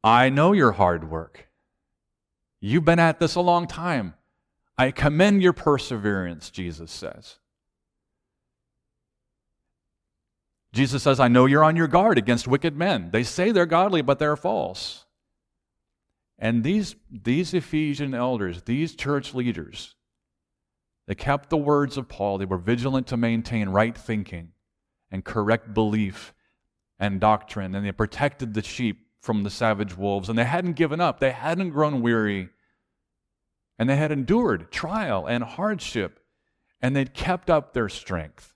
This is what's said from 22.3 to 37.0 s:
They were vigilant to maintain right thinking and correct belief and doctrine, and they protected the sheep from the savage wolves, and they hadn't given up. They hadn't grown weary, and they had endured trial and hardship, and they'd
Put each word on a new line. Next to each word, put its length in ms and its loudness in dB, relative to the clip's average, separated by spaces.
They 60 -4
were 120 -2
vigilant 500 -2
to 100 -4
maintain 520 -2
right 260 2
thinking 580 -8
and 120 -8
correct 520 -2
belief 580 0
and 220 -4
doctrine, 560 0
and 100 -6
they 60 -4
protected 640 -4
the 80 -2
sheep 420 -6
from 220 -2
the 60 -4
savage 460 -2
wolves, 320 -4
and 100 -2
they 60 2
hadn't 300 -2
given 260 -2
up. 200 -2
They 120 2
hadn't 380 -4
grown 320 0
weary, 480 0
and 100 0
they 60 2
had 160 0
endured 600 0
trial 560 -4
and 160 -4
hardship, 760 -6
and 140 -2
they'd 180 -4